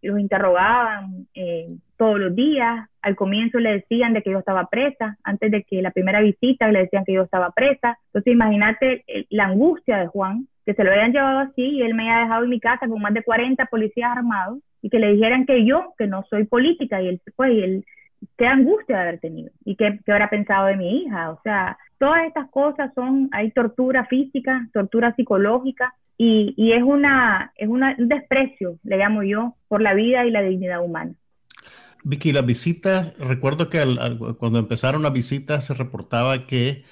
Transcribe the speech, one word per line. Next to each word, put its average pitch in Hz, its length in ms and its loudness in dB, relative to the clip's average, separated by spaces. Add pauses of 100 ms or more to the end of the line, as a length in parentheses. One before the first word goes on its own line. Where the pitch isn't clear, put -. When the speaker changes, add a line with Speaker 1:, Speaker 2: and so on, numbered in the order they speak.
Speaker 1:
los 202 160 -2
interrogaban, 196 1160 0
eh, 170 420 -8 (200)
todos 214 220 2
los 185 160 -2
días. 233 540 0 (140)
Al 202 140 -2
comienzo 214 420 -2
le 226 140 2
decían 233 420 0
de 214 80 -2
que 196 80 -4
yo 190 80 0
estaba 185 300 -2
presa, 233 540 -4
antes 208 280 -2
de 208 120 0
que 185 200 -4
la 185 80 -2
primera 185 300 0
visita 220 520 2
le 190 80 4
decían 190 240 0
que 190 80 -4
yo 190 100 2
estaba 180 280 -2
presa. 254 560 0
Entonces 208 260 0
imagínate, 220 760 2
eh, - 240 -10
la 208 140 0
angustia 226 540 2
de 175 80 -2
Juan, 196 420 -4 (160)
que 208 100 0
se 208 100 2
lo 185 80 4
hayan 214 200 4
llevado 269 260 2
así 269 240 -4
y 269 200 -2
él 226 120 -2
me 226 160 -2
haya 233 120 2
dejado 226 220 0
en 247 60 0
mi 247 100 -2
casa 240 280 -2
con 220 120 -4
más 208 140 0
de 226 80 -2
cuarenta 247 440 0
policías 240 500 -2
armados 226 420 -4 (240)
y 208 80 -8
que 240 80 2
le 208 140 4
dijeran 233 340 4
que 254 180 4
yo, 302 320 2
que 220 100 -2
no 196 240 -6
soy 214 140 0
política, 254 560 0
y 185 80 -2
él, 180 120 -6 (140)
pues, 262 180 2
y 214 100 2
él, 190 220 -2 (520)
qué 240 100 2
angustia 269 500 4
de 185 60 0
haber 170 160 -4
tenido 160 320 -12 (140)
y 202 100 -4
qué, 208 300 0
qué 214 80 0
habrá 208 180 2
pensado 202 360 0
de 196 100 2
mi 196 260 -2
hija. 185 280 -6
O 160 120 -14
sea, 202 360 -4 (200)
todas 330 280 2
estas 311 240 -8
cosas 285 440 -2
son, 269 380 0
hay 214 180 -2
tortura 254 540 0
física, 262 680 -2
tortura 226 440 0
psicológica, 247 800 0 (220)
y, 220 400 2
y 226 160 4
es 240 120 4
una, 269 720 2
es 214 120 -4
una, 269 300 0
un 240 80 2
desprecio, 262 800 -2
le 190 140 -2
llamo 208 260 0
yo, 214 320 -4 (100)
por 208 160 0
la 202 120 2
vida 240 320 2
y 240 40 2
la 208 120 0
dignidad 180 420 -2
humana. 170 280 -8 (920)
Speaker 2:
Vicky, 147 280 -2
las 139 140 2
visitas, 170 720 0
recuerdo 135 500 -2
que 165 120 -2
al, 127 180 2
al, 117 400 -6
cuando 117 220 0
empezaron 127 420 -2
las 147 100 0
visitas 139 540 -4
se 143 80 -4
reportaba 127 720 -4
que 135 460 -2